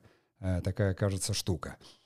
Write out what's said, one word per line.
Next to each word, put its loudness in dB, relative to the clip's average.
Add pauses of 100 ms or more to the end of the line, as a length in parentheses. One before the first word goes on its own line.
(400)
э, 0
такая, 2
кажется, 0
штука. -2 (280)